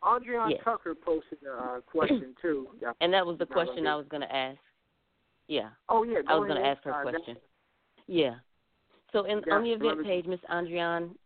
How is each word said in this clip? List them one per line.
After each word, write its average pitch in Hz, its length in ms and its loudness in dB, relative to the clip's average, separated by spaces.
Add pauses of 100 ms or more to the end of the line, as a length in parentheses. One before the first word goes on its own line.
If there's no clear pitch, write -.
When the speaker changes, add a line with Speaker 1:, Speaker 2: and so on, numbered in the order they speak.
Speaker 1:
Andreon 233 480 2
Speaker 2:
Yes. - 140 0
Speaker 1:
Tucker 170 320 -2
posted 160 420 -4 (100)
a, 135 60 -10
uh, 123 280 -6
question, 156 560 0
Speaker 2:
<clears throat> - 40 -20
Speaker 1:
too. 143 260 0 (140)
Yeah. 120 180 -4
Speaker 2:
And 175 140 4
that 190 120 6
was 170 120 -2
the 175 80 -2
Speaker 1:
Not - 80 -4
gonna 170 120 4
Speaker 2:
question 131 180 -4
Speaker 1:
do 151 60 2
Speaker 2:
I 151 60 2
was 147 140 -6
gonna 147 160 -6
ask. 131 320 -4 (920)
Yeah. 110 220 -2 (180)
Speaker 1:
Oh, 233 160 4
yeah, 226 240 0
Speaker 2:
I 156 60 4
Speaker 1:
go 160 60 6
Speaker 2:
was - 80 0
gonna 143 140 0
Speaker 1:
ahead. 139 160 2
Speaker 2:
ask - 80 -20
her 139 80 -4
Speaker 1:
Uh, 147 100 -2
Speaker 2:
question. 139 320 -6
Speaker 1:
that's - 100 -20 (640)
Speaker 2:
Yeah. 147 280 2 (760)
So 202 140 2
in, 208 200 0
Speaker 1:
Yeah, - 80 2
Speaker 2:
on 214 100 4
the 233 80 0
event 220 140 0
Speaker 1:
let - 140 2
me - 60 -4
Speaker 2:
page, 180 200 0
Miss 180 140 -4 (100)
Andreon 170 680 -2 (100)